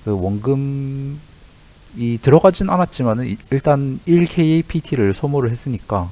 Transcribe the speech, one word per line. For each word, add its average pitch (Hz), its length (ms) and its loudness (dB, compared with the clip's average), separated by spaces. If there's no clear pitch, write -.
그 107 160 -2
원금이 135 960 -4
들어가진 180 480 4
않았지만은 127 580 0
이-, - 120 -6
일단 139 540 0
일 170 220 4
케이에이피티를 156 880 0
소모를 143 360 -2
했으니까 104 600 -6